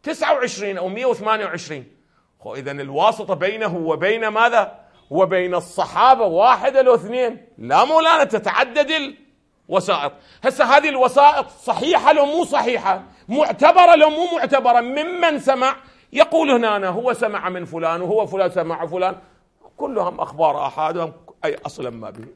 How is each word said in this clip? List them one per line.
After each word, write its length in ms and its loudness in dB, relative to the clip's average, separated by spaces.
وتسعة 300 -2
وعشرين 440 -6
أو 100 -6
مية 180 -6
وثمانية 380 -2
وعشرين. 420 -10
خو 140 -14
إذن 260 -10
الواسطة 540 -2
بينه 420 -4
وبين 520 -2
ماذا؟ 500 2
وبين 440 0
الصحابة 720 2
واحدة 580 2
لو 120 6
اثنين؟ 520 -4
لا 260 2
مولانا، 400 4
تتعدد 920 -2
الوسائط. 440 -2
هسه 200 0
هذه 240 4
الوسائط 600 4
صحيحة 640 0
لو 140 4
مو 180 -2
صحيحة؟ 580 -2
معتبرة 680 6
لو 160 6
مو 160 -2
معتبرة؟ 440 2
ممن 580 -2
سمع؟ 380 0
يقول 380 2
هنا 260 2
أنا 120 -4
هو 240 -2
سمع 360 -4
من 160 -8
فلان 360 -4
وهو 260 -2
فلان 240 -2
سمع 360 -6
فلان، 300 -4
كلهم 440 -6
أخبار 460 -2
آحاد 300 -4
وهم 160 -6
أي 220 -4
أصل 220 -10
ما 220 -14
به. 140 -20